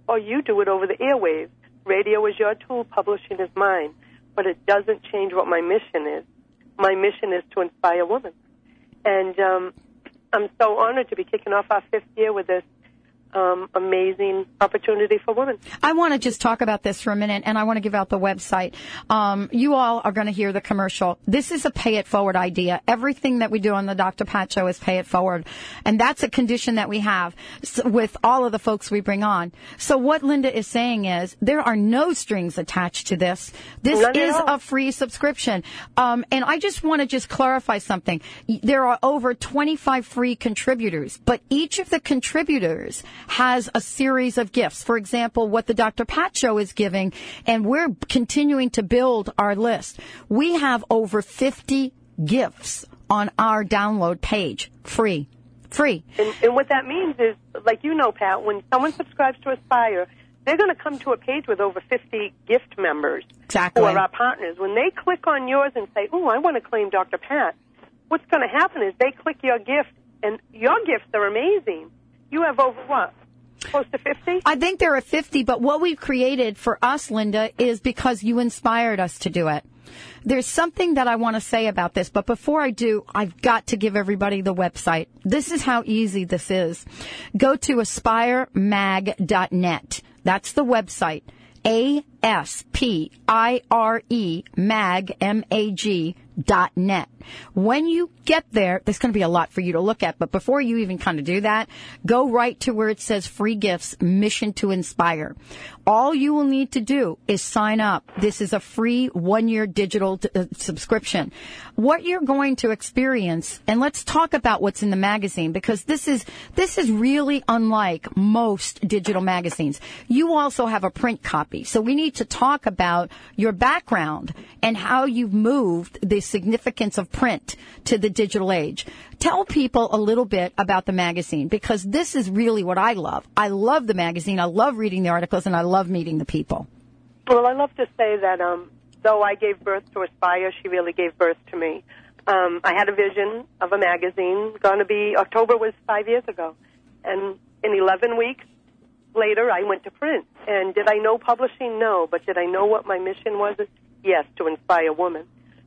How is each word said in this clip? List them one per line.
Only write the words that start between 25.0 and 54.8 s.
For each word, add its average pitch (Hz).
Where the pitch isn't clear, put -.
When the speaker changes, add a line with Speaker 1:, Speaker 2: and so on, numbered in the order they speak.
Speaker 2:
forward. 180
And 214
that's 262
a 233
condition 240
that 214
we 208
have 190
s-, -
with 226
all 254
of 226
the 214
folks 214
we 208
bring 202
on. 185
So 285
what 285
Linda 269
is 220
saying 233
is 180
there 285
are 226
no 240
strings 180
attached 175
to 185
this. 180
This 302
Speaker 1:
None 247
at 269
Speaker 2:
is 311
Speaker 1:
all. 311
Speaker 2:
a 269
free 262
subscription. 247
Um, 240
and 262
I 311
just 294
wanna 311
just 254
clarify 262
something. 185
Y-, 220
there 262
are 247
over 254
twenty-five 285
free 240
contributors, 220
but 240
each 294
of 370
the 330
contributors 254
has 247
a 226
series 262
of 233
gifts. -
For 233
example, 233
what 220
the 233
Doctor 220
Pat 349
Show 226
is 202
giving, 190
and 226
we're 294
continuing 269
to 220
build 233
our 202
list. 220
We 311
have 254
over 214
fifty 269
gifts 208
on 208
our 220
download 202
page, 180